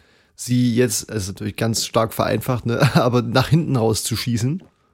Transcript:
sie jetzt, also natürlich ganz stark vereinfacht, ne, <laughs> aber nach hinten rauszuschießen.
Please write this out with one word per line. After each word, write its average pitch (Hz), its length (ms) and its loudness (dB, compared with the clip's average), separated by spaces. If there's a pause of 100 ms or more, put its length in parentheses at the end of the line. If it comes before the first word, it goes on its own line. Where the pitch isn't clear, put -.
(360)
sie 123 380 0
jetzt, 120 380 0
also 98 220 -6
natürlich 101 240 -8
ganz 113 280 -2
stark 113 280 0
vereinfacht, 113 520 -2
ne, 117 140 -2
<laughs> - 160 4
aber 123 260 4
nach 120 280 0
hinten 151 260 2
rauszuschießen. 117 880 0 (300)